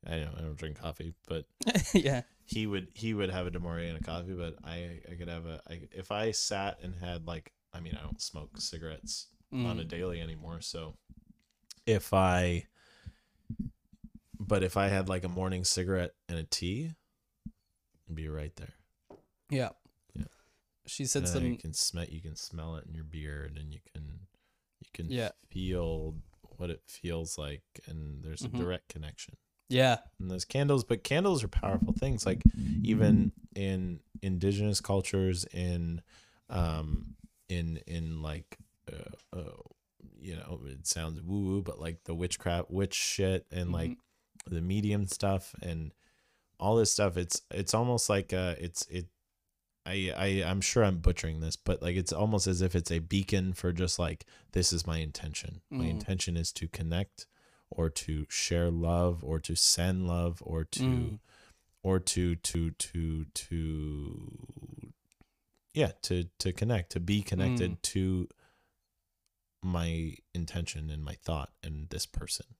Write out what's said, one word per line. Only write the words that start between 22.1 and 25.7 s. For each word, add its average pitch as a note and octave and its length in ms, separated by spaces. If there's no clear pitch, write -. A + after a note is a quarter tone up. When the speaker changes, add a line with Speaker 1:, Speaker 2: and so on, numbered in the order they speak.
Speaker 1:
can D#2+ 140
smell D#2+ 420
it - 100
in D#2+ 80
your D#2+ 80
beard, D2 560
and D2 140
you D2+ 60
can, D2+ 340
you - 140
can E2+ 180
Speaker 2:
Yeah. A#2 180
Speaker 1:
feel E2 680